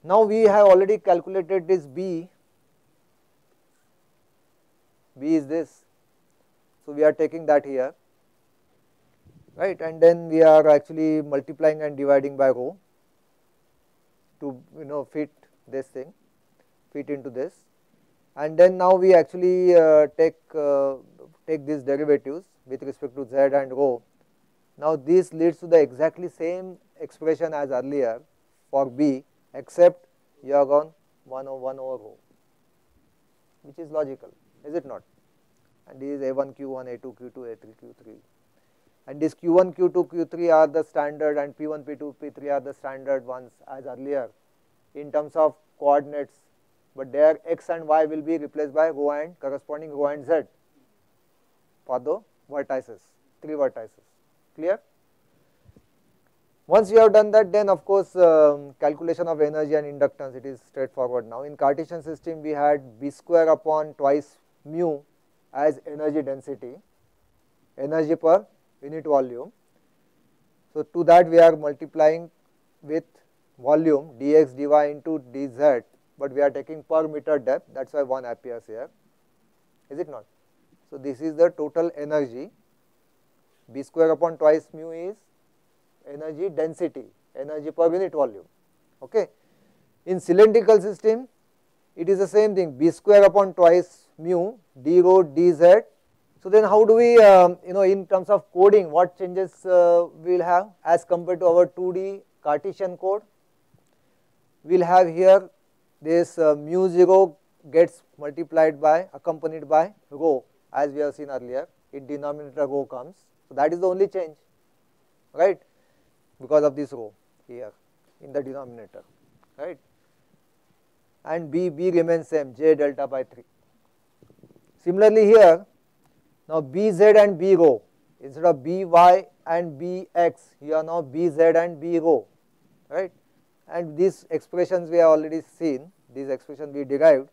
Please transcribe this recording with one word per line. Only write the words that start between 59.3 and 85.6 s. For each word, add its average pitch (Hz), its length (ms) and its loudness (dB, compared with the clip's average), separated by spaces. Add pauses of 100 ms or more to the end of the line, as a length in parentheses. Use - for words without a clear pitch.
energy 151 320 -2
and 147 140 -4
inductance, 139 480 -6
it 127 100 -18
is 135 220 -16
straightforward 123 600 -8
now. 117 140 -16
In 147 160 -16
Cartesian 147 460 -4
system, 156 400 -14
we 151 80 -8
had 143 480 -2
B 139 100 -8
square 165 400 0
upon 156 460 -2
twice 143 420 -4 (280)
mu 156 340 -6 (520)
as 147 360 -2
energy 151 340 -6
density, 135 520 -14 (1000)
energy 156 400 -4
per 175 300 2 (380)
unit 151 220 -14
volume. 135 460 -4 (1200)
So 151 100 -8
to 170 220 -6
that 170 220 8
we 165 120 6
are 165 160 8
multiplying 156 720 -2 (540)
with 156 200 -8 (540)
volume 151 600 0
dx 143 360 2
dy 147 360 0
into 147 320 -10 (100)
dz, 135 500 -2 (360)
but 135 120 -8
we 139 100 -4
are 143 100 0
taking 139 320 -14
per 160 240 -2
meter 151 320 -4
depth, 131 340 -6
that's 131 200 -14
why 147 100 -4
one 131 220 -8
appears 117 420 -14
here, 113 220 -16 (1000)
is 139 80 -16
it 165 100 -8
not? 120 180 -20 (680)
So 143 60 -18
this 135 220 -12
is 156 160 -8
the 170 140 4
total 165 480 -6
energy, 147 540 -6 (1200)
B 135 100 -12
square 160 280 0
upon 165 260 -4
twice 156 340 2
mu 165 200 -18
is 175 240 -14 (920)